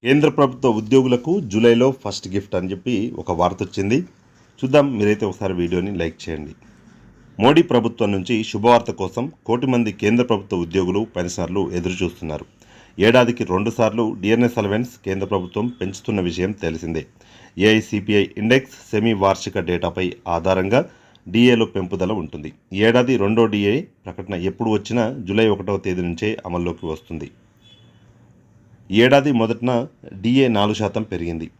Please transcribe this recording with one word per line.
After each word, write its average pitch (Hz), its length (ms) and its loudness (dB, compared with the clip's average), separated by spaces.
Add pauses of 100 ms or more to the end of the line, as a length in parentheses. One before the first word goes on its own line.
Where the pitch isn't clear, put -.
కేంద్ర 147 220 4
ప్రభుత్వ 135 420 2
ఉద్యోగులకు 123 680 2
జూలైలో 120 540 4 (100)
ఫస్ట్ 98 300 -8
గిఫ్ట్ 98 200 -6
అని 92 160 -4
చెప్పి 98 480 -4
ఒక 82 140 -6
వార్త 87 300 0
వచ్చింది. 101 340 -2 (600)
చూద్దాం, 135 400 2
మీరైతే 104 280 2
ఒకసారి 95 340 -4
వీడియోని 90 380 -2
లైక్ 82 240 -4
చేయండి. 76 300 -10 (880)
మోడీ 147 200 6
ప్రభుత్వం 113 500 2
నుంచి 107 320 -2
శుభవార్త 117 460 2
కోసం 101 420 -6 (140)
కోటి 123 200 0
మంది 120 260 2
కేంద్ర 113 320 2
ప్రభుత్వ 104 320 -2
ఉద్యోగులు, 92 500 0 (100)
పెన్షనర్లు 90 460 -4 (160)
ఎదురు 92 260 -4
చూస్తున్నారు. 78 420 -8 (520)
ఏడాదికి 120 460 4
రెండు 95 260 0
సార్లు 110 500 0
డిఎన్ఎస్ 117 380 2
అలవెన్స్ 107 340 -2 (140)
కేంద్ర 95 200 -4
ప్రభుత్వం 95 400 -4 (140)
పెంచుతున్న 95 400 -6
విషయం 90 320 -4
తెలిసిందే. 82 540 -8 (520)
ఏఐసిపిఐ 104 680 2 (120)
ఇండెక్స్ 120 380 2 (140)
సెమీ 110 220 0
వార్షిక 98 460 0
డేటాపై 87 540 -4 (160)
ఆధారంగా 92 540 0 (460)
డిఏలో 117 380 4
పెంపుదల 92 460 -4
ఉంటుంది. 78 400 -10 (200)
ఈ 98 120 0
ఏడాది 123 320 4
రెండో 110 300 2
డిఏ 104 340 0
ప్రకటన - 540 -12
ఎప్పుడు 95 360 -4
వచ్చినా 113 460 -2 (100)
జూలై 107 220 2
ఒకటవ 98 300 -2
తేదీ 90 240 -4
నుంచే 87 340 -4 (100)
అమల్లోకి 87 400 -6
వస్తుంది. 80 440 -10 (1600)
ఈ 98 120 2
ఏడాది 139 300 6
మొదటిన 117 540 0 (360)
డిఏ 127 260 4
నాలుగు 104 260 2
శాతం 104 280 -2
పెరిగింది. 82 580 -8